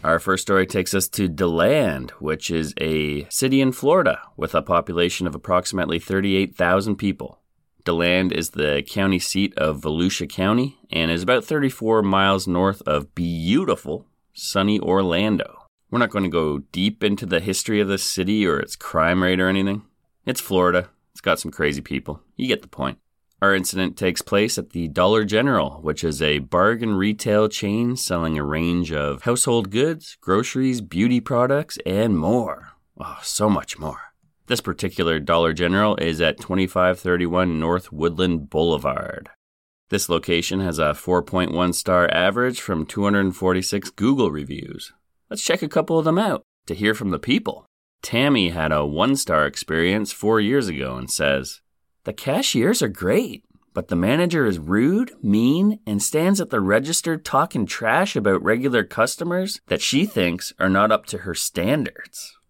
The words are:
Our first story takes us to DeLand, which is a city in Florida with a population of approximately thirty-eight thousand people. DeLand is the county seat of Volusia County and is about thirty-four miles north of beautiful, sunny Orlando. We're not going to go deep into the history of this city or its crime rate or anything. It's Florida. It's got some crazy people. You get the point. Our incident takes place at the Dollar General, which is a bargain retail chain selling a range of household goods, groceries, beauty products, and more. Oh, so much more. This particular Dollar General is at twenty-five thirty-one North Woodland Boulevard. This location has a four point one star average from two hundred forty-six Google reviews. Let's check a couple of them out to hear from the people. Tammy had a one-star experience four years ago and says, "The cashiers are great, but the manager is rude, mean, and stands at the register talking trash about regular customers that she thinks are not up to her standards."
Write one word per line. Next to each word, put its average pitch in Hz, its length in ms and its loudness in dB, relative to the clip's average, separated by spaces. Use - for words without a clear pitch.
Our 82 140 4
first 95 240 -2
story 95 240 2
takes 92 260 -2
us 95 160 0
to 98 200 0
DeLand, 87 880 0
which 78 320 -6
is 80 280 -2
a 76 520 -2
city 135 320 2
in 131 100 2
Florida 160 480 2
with - 180 -6
a 82 60 4
population 87 680 0
of 73 80 -4
approximately 90 640 0
thirty-eight 95 560 0
thousand 95 420 2
people. - 400 -4
DeLand 87 480 2
is 82 180 -4
the 73 360 0
county 98 320 0
seat - 380 -2
of 78 240 0
Volusia 80 480 -2
County 113 480 0
and 82 200 0
is 85 120 -2
about 117 220 2
thirty-four 127 580 0
miles 98 440 2
north 95 360 0
of 73 320 -2
beautiful, 85 920 -2
sunny 101 440 0
Orlando. 95 880 0
We're 117 80 -2
not 117 120 2
going 101 140 -2
to 87 60 -2
go 78 280 0
deep 95 440 -2
into 104 220 0
the 85 160 0
history 104 400 -2
of 98 80 2
this 98 160 -2
city 98 420 0
or 78 140 2
its - 160 -8
crime 85 460 0
rate 92 180 2
or 92 80 2
anything. 98 360 0
It's 123 140 -4
Florida. 90 500 2
It's - 100 -20
got 85 180 0
some 82 100 -8
crazy 73 300 -2
people. 73 420 -8
You 127 100 -4
get 120 160 0
the - 60 -20
point. 65 300 -8
Our 98 140 4
incident 92 420 -2
takes 92 240 -2
place 104 380 0
at 90 120 -10
the 85 180 -6
Dollar 98 360 2
General, 107 560 0
which 78 240 -4
is 76 160 -2
a 76 200 0
bargain 104 540 0
retail 107 540 2
chain 113 480 -2
selling 82 400 -2
a 73 80 -2
range 82 480 0
of 73 300 -2
household 117 480 0
goods, 151 500 -2
groceries, 123 640 0
beauty 113 380 2
products, 131 680 0
and 101 320 2
more. 80 540 -2
Oh, - 240 -12
so - 260 -2
much - 300 -2
more. 78 220 -10
This 123 120 0
particular 85 600 -2
Dollar 85 320 2
General 92 440 2
is 82 260 -2
at 78 180 0
twenty-five 92 580 2
thirty-one 87 640 0
North 87 320 -2
Woodland 82 580 0
Boulevard. 78 800 -2
This - 180 -2
location 85 520 0
has 85 180 -2
a 76 160 2
four 90 280 0
point 90 300 -2
one 87 220 2
star 90 360 2
average 113 500 2
from 80 260 -4
two 101 180 -4
hundred 98 320 2
forty-six 92 540 0
Google 117 420 0
reviews. 71 600 -10
Let's - 160 -10
check - 180 0
a 151 60 -6
couple 175 300 0
of 160 80 0
them 165 120 2
out 202 240 -2
to 85 80 -6
hear 104 200 2
from 107 160 -4
the 80 80 -2
people. - 480 -2
Tammy 120 460 2
had 80 240 -2
a 76 140 0
one-star 82 600 0
experience 87 640 -2
four 107 280 2
years 117 260 0
ago 67 300 -6
and 64 140 -10
says, 69 500 -2
"The - 100 -6
cashiers 143 640 0
are 127 80 0
great, 107 560 -2
but 92 140 -6
the 87 80 -2
manager 147 500 2
is 95 120 0
rude, 123 540 2
mean, 139 640 2
and 101 160 -2
stands 185 380 2
at 170 80 -4
the 113 140 0
register 139 560 0
talking 143 480 0
trash 143 500 0
about 101 260 2
regular 120 400 2
customers 170 840 -2
that - 160 0
she 151 240 2
thinks 87 520 -2
are 95 120 2
not 101 200 4
up 107 160 2
to - 120 -8
her 87 160 -8
standards." - 1040 -4